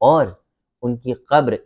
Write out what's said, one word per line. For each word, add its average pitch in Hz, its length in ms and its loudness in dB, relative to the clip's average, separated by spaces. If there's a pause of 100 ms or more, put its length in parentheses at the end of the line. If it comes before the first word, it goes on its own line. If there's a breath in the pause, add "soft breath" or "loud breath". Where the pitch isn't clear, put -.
और - 480 0 (320)
उनकी 123 320 -6
कब्र 139 520 -2